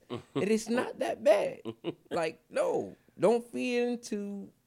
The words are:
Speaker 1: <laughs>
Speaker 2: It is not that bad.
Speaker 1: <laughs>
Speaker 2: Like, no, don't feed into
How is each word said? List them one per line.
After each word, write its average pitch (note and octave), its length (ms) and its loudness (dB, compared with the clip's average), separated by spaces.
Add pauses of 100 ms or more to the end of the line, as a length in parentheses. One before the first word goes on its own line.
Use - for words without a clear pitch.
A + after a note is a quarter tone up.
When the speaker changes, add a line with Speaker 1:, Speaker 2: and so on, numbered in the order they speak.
Speaker 1:
<laughs> - 260 -10
Speaker 2:
It D#3+ 140 0
is A3 200 0
not A#3+ 300 -2
that A3+ 240 -2
bad. B3+ 360 4 (240)
Speaker 1:
<laughs> - 280 -8
Speaker 2:
Like, D#3+ 280 -2 (100)
no, - 460 0 (240)
don't A#3 320 4
feed B3 320 0
into G3+ 640 -4 (200)